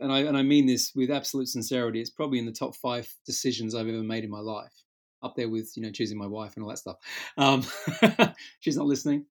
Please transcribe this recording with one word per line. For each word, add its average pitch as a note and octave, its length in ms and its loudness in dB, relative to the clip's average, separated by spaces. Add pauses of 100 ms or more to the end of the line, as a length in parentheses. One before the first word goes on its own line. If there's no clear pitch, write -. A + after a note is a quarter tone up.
and C#3+ 100 -2
I, C3+ 100 4
and C#3+ 160 2
I C3+ 60 4
mean C#3+ 240 8
this B2 280 2
with C3 160 2
absolute C3+ 380 -2
sincerity, A#2 520 -2
it's A#2 100 -6
probably C#3 280 0
in A#2 80 -2
the A2+ 60 -6
top C3 240 -6
five A#2+ 380 -6 (120)
decisions A#2 480 -2
I've A2+ 140 -2
ever A2+ 140 -2
made A2 220 -4
in G#2 60 -8
my G#2 100 -10
life, G#2+ 320 -8 (500)
up B2 140 -8
there A#2 140 -2
with, A2 260 -4
you A2+ 60 -8
know, A2 80 -6
choosing G#2+ 260 -4
my G2+ 100 -6
wife G#2+ 300 -8
and A2+ 60 -10
all G#2 80 -8
that - 80 -10
stuff. - 180 -12 (400)
Um, C#3 260 4 (380)
<laughs> - 340 6 (260)
she's C#3+ 180 0
not D3 80 0
listening. C#3+ 440 0